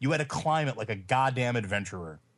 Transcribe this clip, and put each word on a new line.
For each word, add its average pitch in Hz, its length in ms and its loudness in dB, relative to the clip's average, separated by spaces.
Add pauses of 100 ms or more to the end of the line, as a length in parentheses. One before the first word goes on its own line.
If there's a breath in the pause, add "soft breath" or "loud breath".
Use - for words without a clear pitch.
you 135 100 2
had 160 80 4
to 151 60 2
climb 156 440 0
it 113 80 -4
like 107 140 -4
a 104 60 -2
goddamn 123 600 2
adventurer. 92 640 -4 (180)